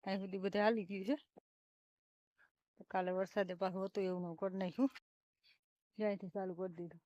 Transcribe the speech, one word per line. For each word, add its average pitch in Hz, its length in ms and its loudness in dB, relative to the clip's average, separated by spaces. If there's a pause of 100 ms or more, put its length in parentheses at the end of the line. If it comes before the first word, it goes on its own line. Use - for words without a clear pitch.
અહીં 196 160 0
સુધી 190 200 -4
બધે 196 200 2
હાલી 214 260 6
ગયું 190 200 -4
છે. 262 100 2 (1700)
કાલે 185 260 0
વરસાદે 185 440 0
પાછું 185 300 0
હતું 196 180 0
એવું 180 180 0
ને 175 60 -4
એવું 165 120 -8
કરી 190 200 -2
નાખ્યું. 190 320 2 (1040)
જ્યાંથી 202 320 -2
ચાલુ 185 240 -4
કરી 175 220 -4
દીધું. 170 300 -10